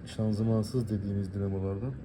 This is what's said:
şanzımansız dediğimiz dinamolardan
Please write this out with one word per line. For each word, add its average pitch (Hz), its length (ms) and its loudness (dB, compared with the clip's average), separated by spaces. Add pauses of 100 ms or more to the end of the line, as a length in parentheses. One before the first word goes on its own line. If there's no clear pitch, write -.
şanzımansız 110 840 2
dediğimiz 101 440 0
dinamolardan 98 600 -2 (120)